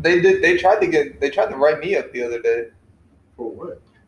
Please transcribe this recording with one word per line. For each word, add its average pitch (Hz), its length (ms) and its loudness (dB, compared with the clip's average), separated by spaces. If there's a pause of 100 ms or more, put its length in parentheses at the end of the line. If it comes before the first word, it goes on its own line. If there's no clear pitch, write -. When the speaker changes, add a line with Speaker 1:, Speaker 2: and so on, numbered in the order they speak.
Speaker 1:
they 175 200 2
did, 190 220 4
they 175 140 2
tried 190 240 2
to 175 80 0
get, 151 320 -2
they 143 100 -2
tried - 180 0
to 143 80 -8
write 147 220 2
me 180 160 -4
up - 160 -4
the 123 100 -10
other 120 220 -6
day. 117 220 0 (720)
Speaker 2:
For 123 120 -10
what? - 320 -14 (280)